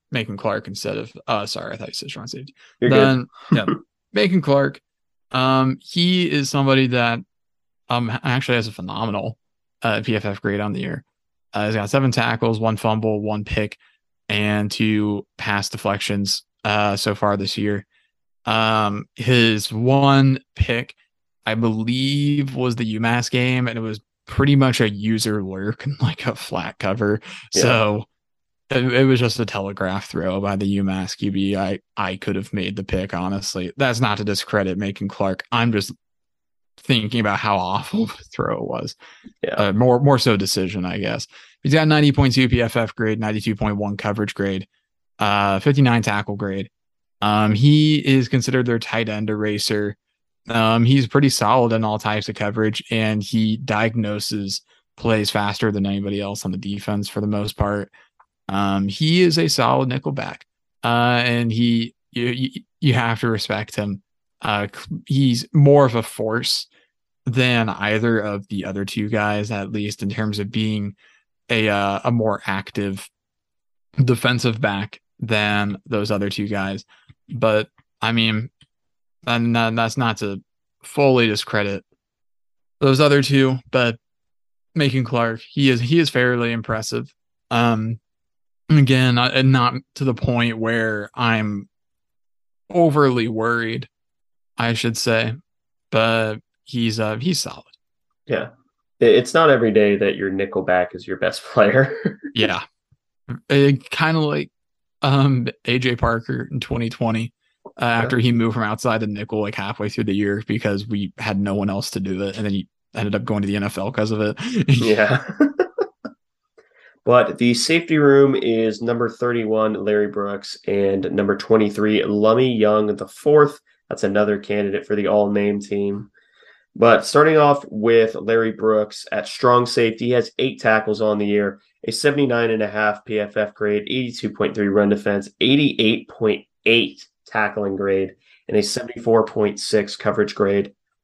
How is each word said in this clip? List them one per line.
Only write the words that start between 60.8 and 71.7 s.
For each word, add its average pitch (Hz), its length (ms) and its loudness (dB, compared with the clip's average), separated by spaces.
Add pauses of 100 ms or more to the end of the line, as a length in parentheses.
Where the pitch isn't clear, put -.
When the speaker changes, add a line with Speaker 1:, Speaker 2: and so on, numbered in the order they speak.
Speaker 1:
uh, 120 420 4
and 120 260 0
he, 117 420 0 (180)
you, 120 160 -2
you, 131 220 -4 (300)
you 135 140 4
have 117 260 0
to 120 80 0
respect 107 480 -4
him. 104 260 -6 (400)
Uh, 104 320 -2
cl-, - 320 -12
he's 131 480 2
more 143 320 8
of 120 100 2
a 113 60 -2
force 113 640 -6 (580)
than 123 420 2
either 110 520 0
of 101 280 -6
the 98 160 -6
other 98 220 -6
two 104 240 -6
guys, 104 420 -2
at 101 220 -8
least 101 280 -6
in 101 80 -4
terms 104 300 -4
of 101 100 -6
being 107 460 -4 (540)
a, 110 200 2
uh, 101 360 0